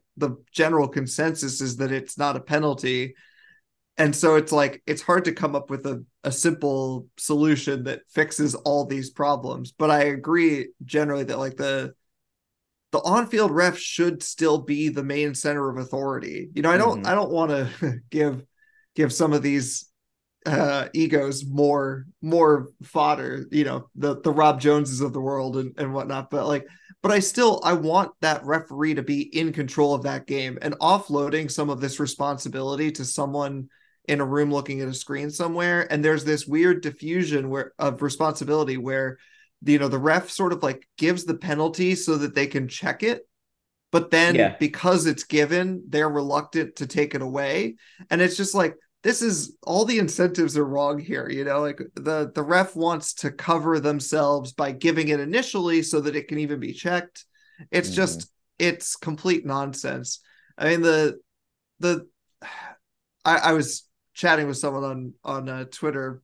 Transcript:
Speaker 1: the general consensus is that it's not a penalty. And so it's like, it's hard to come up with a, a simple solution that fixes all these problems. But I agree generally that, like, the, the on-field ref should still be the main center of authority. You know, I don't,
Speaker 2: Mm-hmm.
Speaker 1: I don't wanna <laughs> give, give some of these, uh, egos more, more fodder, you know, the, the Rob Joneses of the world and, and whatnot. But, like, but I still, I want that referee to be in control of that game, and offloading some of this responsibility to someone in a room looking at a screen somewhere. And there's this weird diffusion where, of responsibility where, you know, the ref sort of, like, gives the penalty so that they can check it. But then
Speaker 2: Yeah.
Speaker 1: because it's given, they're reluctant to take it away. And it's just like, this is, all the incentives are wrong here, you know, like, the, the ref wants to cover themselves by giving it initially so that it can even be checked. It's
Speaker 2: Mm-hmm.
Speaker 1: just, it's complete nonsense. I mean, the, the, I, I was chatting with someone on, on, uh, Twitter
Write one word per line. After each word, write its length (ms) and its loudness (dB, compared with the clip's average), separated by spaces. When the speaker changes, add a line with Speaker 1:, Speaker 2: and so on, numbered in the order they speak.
Speaker 1:
the 220 -4
general 340 4
consensus 720 -4
is 180 -4
that 140 -2
it's 260 -6
not 200 0
a 20 -6
penalty. 760 -2
And 160 4
so 200 6
it's 160 4
like, 340 2
it's 160 -4
hard 240 2
to 60 0
come 240 -4
up 160 -4
with 160 -6
a, 180 -8
a 80 -2
simple 760 -2
solution 680 2
that 160 -8
fixes 420 0
all 320 0
these 240 -6
problems. 640 -4
But 180 0
I 140 6
agree 640 2
generally 380 0
that, 160 -4
like, 180 -6
the, 380 -4
the 80 2
on-field 500 2
ref 300 2
should 420 -2
still 380 0
be 300 -2
the 140 -4
main 300 -2
center 340 -2
of 100 -4
authority. 760 -6
You 80 -4
know, 80 4
I 80 6
don't, 220 4
Speaker 2:
Mm-hmm. 80 -4
Speaker 1:
I 80 2
don't 160 0
wanna 400 0
<laughs> 220 -8
give, 340 0
give 180 2
some 220 2
of 80 4
these, 440 -2
uh, 480 0
egos 520 0
more, 600 0
more 480 4
fodder, 680 -2
you 140 2
know, 300 -6
the, 260 -2
the 100 2
Rob 300 4
Joneses 400 2
of 100 -2
the 80 -6
world 380 -4
and, 200 -6
and 160 -4
whatnot. 360 -6
But, 160 -2
like, 200 -2
but 100 2
I 80 6
still, 440 4
I 100 4
want 380 2
that 240 0
referee 480 -2
to 100 -2
be 200 -2
in 280 -2
control 440 2
of 80 -4
that 240 -4
game, 340 -4
and 180 -6
offloading 720 2
some 180 -2
of 120 -4
this 180 -6
responsibility 920 -4
to 120 -8
someone 640 -4
in 160 0
a 40 0
room 240 0
looking 300 -4
at 80 -4
a 60 -6
screen 360 -8
somewhere. 600 -2
And 140 0
there's 180 4
this 240 -2
weird 340 4
diffusion 680 -2
where, 280 -6
of 240 -2
responsibility 760 0
where, 400 -4
you 140 6
know, 100 2
the 100 0
ref 300 2
sort 240 0
of, 100 -4
like, 240 -4
gives 280 0
the 100 0
penalty 580 0
so 260 0
that 160 -2
they 120 2
can 220 -4
check 340 -6
it. 240 -2
But 200 2
then 240 6
Speaker 2:
Yeah. 220 4
Speaker 1:
because 500 2
it's 180 -2
given, 640 0
they're 180 2
reluctant 720 -2
to 100 -6
take 280 -2
it 60 -4
away. 540 -4
And 120 2
it's 160 2
just 180 -2
like, 220 2
this 180 0
is, 400 -2
all 240 2
the 140 2
incentives 580 2
are 80 2
wrong 340 -2
here, 300 -6
you 160 -4
know, 160 0
like, 180 -4
the, 380 -2
the 80 -2
ref 340 2
wants 400 -2
to 160 -4
cover 480 0
themselves 720 0
by 180 -2
giving 380 0
it 100 2
initially 640 0
so 200 0
that 140 -2
it 120 -6
can 120 -4
even 200 -4
be 140 -8
checked. 520 -4
It's 180 0
Speaker 2:
Mm-hmm. 60 -4
Speaker 1:
just, 360 0
it's 380 -2
complete 500 -2
nonsense. 720 -6
I 120 0
mean, 120 4
the, 380 4
the, 280 0
I, 140 4
I 160 4
was 300 0
chatting 340 2
with 100 -6
someone 260 -4
on, 300 -8
on, 240 -8
uh, 180 -10
Twitter 580 -6